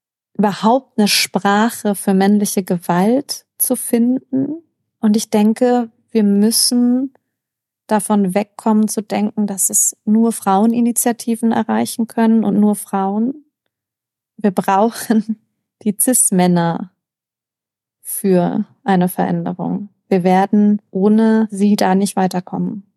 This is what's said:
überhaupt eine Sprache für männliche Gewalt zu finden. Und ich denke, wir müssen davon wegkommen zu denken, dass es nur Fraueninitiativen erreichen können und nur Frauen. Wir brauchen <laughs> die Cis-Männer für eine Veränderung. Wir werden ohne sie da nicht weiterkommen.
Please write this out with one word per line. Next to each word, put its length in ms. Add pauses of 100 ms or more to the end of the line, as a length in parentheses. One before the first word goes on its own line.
(320)
überhaupt 680
eine 100
Sprache 880
für 200
männliche 480
Gewalt 840 (140)
zu 180
finden. 880 (380)
Und 160
ich 140
denke, 600 (200)
wir 140
müssen 880 (720)
davon 480
wegkommen 540
zu 140
denken, 440
dass 220
es 280 (100)
nur 260
Fraueninitiativen 1200
erreichen 540
können 380
und 140
nur 160
Frauen. 720 (920)
Wir 120
brauchen 880 (220)
<laughs> 220
die 180
Cis-Männer 920 (1080)
für 640 (200)
eine 240
Veränderung. 840 (180)
Wir 160
werden 560 (100)
ohne 600
sie 260
da 180
nicht 220
weiterkommen. 800